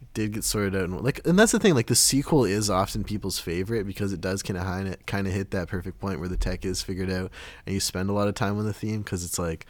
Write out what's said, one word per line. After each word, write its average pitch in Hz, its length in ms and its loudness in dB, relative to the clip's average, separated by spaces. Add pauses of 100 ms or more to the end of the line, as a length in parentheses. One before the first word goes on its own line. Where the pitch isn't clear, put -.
(140)
did 110 180 -2
get 107 120 -4
sorted 101 300 0
out, 95 100 0
and, 90 180 -4
like, 131 240 0
and 175 120 6
that's 220 140 8
the - 80 4
thing, 190 140 6
like, 123 140 4
the 123 60 2
sequel 135 500 4
is 101 260 2
often 98 340 2
people's 98 340 -4
favorite 95 480 -2
because 98 280 -2
it 82 60 -6
does 92 220 -2
kinda 92 200 -4
hi-, 95 340 -4 (100)
kinda 196 240 -2
hit 98 200 -2
that 90 180 -2
perfect 92 320 -6
point 95 200 -4
where 87 80 -4
the 90 100 -4
tech - 260 -2
is 92 180 -2
figured 92 280 -4
out, 92 200 -2 (360)
and 95 80 -2
you 98 60 0
spend 95 280 -2
a 101 60 0
lot 101 120 2
of 101 80 0
time 104 240 0
on 107 60 -2
the 107 80 -2
theme 107 320 -4
'cause 90 200 -4
it's - 140 -6
like, 82 320 -4